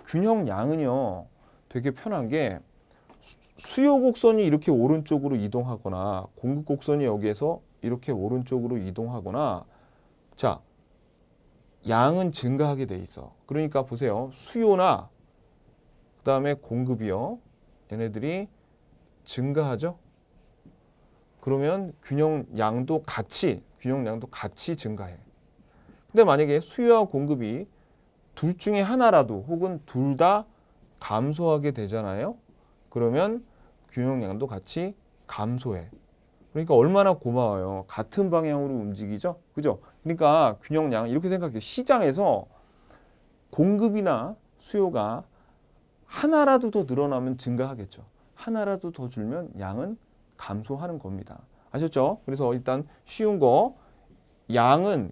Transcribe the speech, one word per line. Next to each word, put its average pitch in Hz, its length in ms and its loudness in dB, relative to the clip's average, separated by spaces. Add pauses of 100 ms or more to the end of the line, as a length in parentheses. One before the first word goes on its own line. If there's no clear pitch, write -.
균형량은요 135 1200 0 (420)
되게 131 220 -4
편한 147 360 -6
게 117 320 -2 (600)
수-, - 180 -16 (200)
수요 277 420 2
곡선이 226 460 4
이렇게 151 260 2
오른쪽으로 139 640 2
이동하거나 101 920 -4 (100)
공급 143 280 -4
곡선이 147 400 -2
여기에서 107 560 -2 (200)
이렇게 123 300 -4
오른쪽으로 120 640 -2
이동하거나 107 880 -6 (720)
자, - 260 -2 (1300)
양은 151 440 2
증가하게 135 540 -2
돼 92 120 -8
있어. - 360 -16 (120)
그러니까 147 380 -2
보세요. 123 480 -2
수요나 185 800 2 (1080)
그다음에 139 340 0
공급이요. 123 840 -4 (520)
얘네들이 113 560 -6 (800)
증가하죠. 143 720 -4 (1400)
그러면 151 520 -2 (100)
균형량도 139 1000 -2
같이, - 600 -4 (160)
균형량도 123 480 -4
같이 - 480 -8
증가해. 101 420 -10 (880)
근데 220 160 8
만약에 147 360 4
수요와 233 460 4
공급이 139 640 -4 (680)
둘 175 180 0
중에 202 260 0
하나라도 180 640 4
혹은 170 380 -4
둘 135 300 0
다 208 300 4 (540)
감소하게 147 720 0
되잖아요. 110 640 -4 (520)
그러면 165 560 0 (460)
균형량도 123 560 -2
같이 165 480 -8 (320)
감소해. 110 640 -6 (640)
그러니까 160 220 2
얼마나 190 380 8
고마워요. 98 720 -2
같은 190 420 -2
방향으로 147 440 0
움직이죠. 104 680 -6 (140)
그죠? 151 260 0 (240)
그러니까 151 600 4
균형량 131 460 0
이렇게 165 200 -2
생각해요. 170 300 -4
시장에서 185 840 2 (1040)
공급이나 196 840 0 (220)
수요가 123 640 -2 (840)
하나라도 277 640 2
더 202 120 0
늘어나면 131 540 -2
증가하겠죠. 123 680 -6 (300)
하나라도 202 580 -4
더 131 160 -10
줄면 127 520 -8
양은 123 380 -6 (400)
감소하는 139 640 -8
겁니다. 95 420 -12 (300)
아셨죠? 156 540 0
그래서 135 280 -2
일단 127 340 -4 (180)
쉬운 214 340 0
거, 151 360 6 (800)
양은, 135 580 4